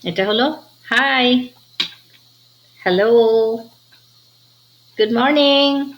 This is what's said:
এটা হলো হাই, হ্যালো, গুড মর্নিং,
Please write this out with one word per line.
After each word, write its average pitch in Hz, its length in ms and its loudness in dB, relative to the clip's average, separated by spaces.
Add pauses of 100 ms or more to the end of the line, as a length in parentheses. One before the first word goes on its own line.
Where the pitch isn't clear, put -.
এটা 180 220 -4
হলো 226 260 0 (320)
হাই, 254 640 0 (1300)
হ্যালো, 196 320 0 (1900)
গুড 214 160 0
মর্নিং, 277 840 0